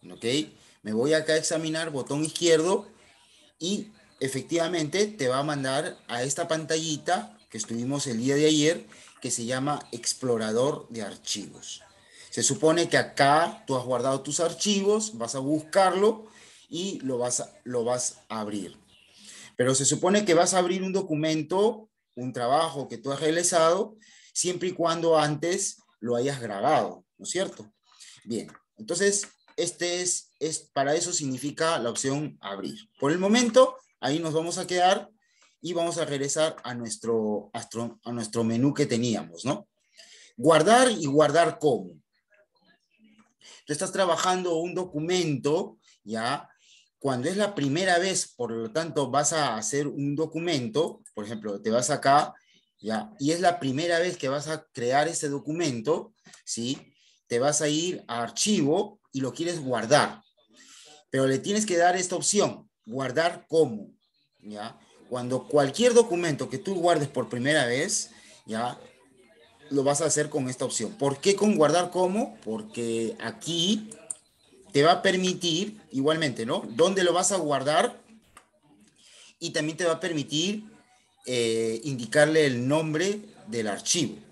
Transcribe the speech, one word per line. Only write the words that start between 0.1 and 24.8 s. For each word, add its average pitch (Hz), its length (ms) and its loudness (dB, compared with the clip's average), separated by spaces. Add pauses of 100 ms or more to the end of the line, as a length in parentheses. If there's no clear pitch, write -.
¿ok? 90 140 -16 (580)
Me 107 100 -6
voy 131 220 2
acá 156 180 0
a 156 60 4
examinar, 160 520 -4
botón 143 320 -4
izquierdo, 170 640 2 (720)
y 185 300 -6 (320)
efectivamente 165 880 -2
te 139 220 -4
va 127 100 2
a 143 60 0
mandar 143 640 -4
a 120 160 -4
esta 170 260 -4
pantallita 160 880 -2 (100)
que - 80 -14
estuvimos 123 500 -4
el 117 120 -4
día 135 180 0
de 147 80 4
ayer, 156 420 2 (360)
que 127 80 -6
se 120 160 -4
llama 131 440 -4
explorador 120 1000 -2
de 113 100 -10
archivos. 92 840 -10 (480)
Se 117 120 -4
supone 160 460 2
que - 80 0
acá 147 680 2
tú 135 100 -2
has 120 80 -4
guardado 131 380 -2
tus 143 180 -4
archivos, 202 760 0
vas 117 160 -6
a 135 40 -4
buscarlo 185 880 2 (420)
y 175 300 -6
lo 131 180 -4
vas 123 220 -2
a, - 140 -12 (100)
lo 123 200 -2
vas 123 360 -4 (100)
a 110 100 -6
abrir. 104 380 -8 (760)
Pero 127 200 2
se 135 100 0
supone 190 400 4
que 180 80 4
vas 175 220 6
a 190 40 6
abrir 180 240 2
un 190 120 -4
documento, 160 960 0 (240)
un 123 180 -8
trabajo 135 560 0
que 117 80 -12
tú 123 160 -6
has 139 80 -4
realizado, 170 760 2 (360)
siempre 180 380 -2
y - 20 -8
cuando 165 460 2